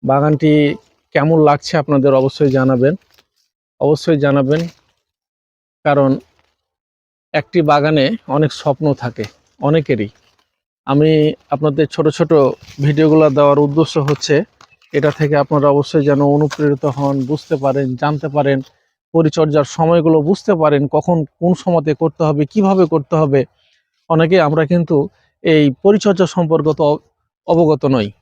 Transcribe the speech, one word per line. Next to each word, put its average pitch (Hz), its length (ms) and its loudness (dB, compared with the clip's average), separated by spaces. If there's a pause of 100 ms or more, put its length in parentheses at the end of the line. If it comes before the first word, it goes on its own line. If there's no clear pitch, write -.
বাগানটি 143 480 0 (640)
কেমন 156 280 2
লাগছে 147 340 0
আপনাদের 143 360 0
অবশ্যই 135 380 0
জানাবেন, 131 420 0 (880)
অবশ্যই 151 380 0
জানাবেন, 143 420 0 (1200)
কারণ 139 240 2 (1200)
একটি 151 280 -4
বাগানে 147 440 2 (220)
অনেক 147 260 -2
স্বপ্ন 147 400 -6
থাকে 117 320 -8 (340)
অনেকেরই। 143 500 -2 (800)
আমি 147 240 2 (380)
আপনাদের 147 380 -2
ছোট - 220 -4
ছোট 156 220 -2 (480)
ভিডিওগুলো 151 500 2
দেওয়ার 143 300 2
উদ্দেশ্য 147 400 0
হচ্ছে, 147 360 -2 (580)
এটা 147 180 0
থেকে 151 240 -2
আপনারা 143 340 0
অবশ্যই 143 360 0
যেন 143 200 2
অনুপ্রেরিত 143 600 -2
হন, 139 300 -4 (100)
বুঝতে 151 300 -6
পারেন, 135 400 -2
জানতে 147 340 -4
পারেন, 139 280 0 (560)
পরিচর্যার 156 640 0
সময়গুলো 165 460 2
বুঝতে 190 340 -2
পারেন, 151 320 0
কখন 170 300 -2 (200)
কোন 175 160 0
সময়তে 160 420 -2
করতে 160 280 -4
হবে, 151 220 0
কিভাবে 190 400 0
করতে 156 300 -4
হবে। 143 260 2 (680)
অনেকে 165 320 2
আমরা 156 240 0
কিন্তু 170 320 0 (460)
এই 156 200 4 (180)
পরিচর্যা 196 460 2
সম্পর্কে 156 460 -2
তো 151 140 -2 (600)
অবগত 160 380 2
নই 127 220 0 (140)